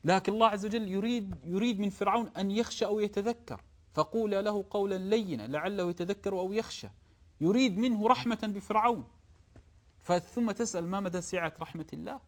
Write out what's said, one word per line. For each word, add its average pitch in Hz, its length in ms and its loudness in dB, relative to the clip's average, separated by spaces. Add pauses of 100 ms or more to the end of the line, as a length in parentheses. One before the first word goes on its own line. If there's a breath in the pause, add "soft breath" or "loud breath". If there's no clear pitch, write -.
لكن 190 280 4
الله 226 140 6
عز 208 180 0
وجل 220 220 -2
يريد، 202 480 -2 (100)
يريد 196 340 0
من 202 100 0
فرعون 202 380 0 (100)
أن 196 140 0
يخشى 226 340 0
أو 208 140 0
يتذكر، 208 600 -4 (320)
فقولا 202 480 0
له 208 280 -2
قولا 202 260 0
لينا 185 520 0
لعله 175 420 -2
يتذكر 185 500 -2
أو 185 140 -2
يخشى. 220 340 -4 (540 soft breath)
يريد 202 360 4
منه 220 300 2
رحمة 233 360 2
بفرعون، 214 640 0 (920)
فثم 180 500 0
تسأل: 196 360 -2
ما 190 120 -2
مدى 185 220 -4
سعة 170 380 -4
رحمة 160 340 -10
الله 160 340 -10